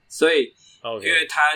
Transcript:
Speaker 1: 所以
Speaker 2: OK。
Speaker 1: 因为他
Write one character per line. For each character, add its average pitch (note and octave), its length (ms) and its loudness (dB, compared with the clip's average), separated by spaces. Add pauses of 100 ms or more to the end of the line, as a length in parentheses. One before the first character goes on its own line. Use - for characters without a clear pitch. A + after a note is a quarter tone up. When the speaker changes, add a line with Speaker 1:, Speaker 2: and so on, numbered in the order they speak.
Speaker 1:
所 D#3+ 240 2
以 C#3 180 0 (300)
Speaker 2:
OK。 A2+ 260 -8
Speaker 1:
因 D#3+ 60 0
为 D#3+ 140 0
他 D3+ 280 0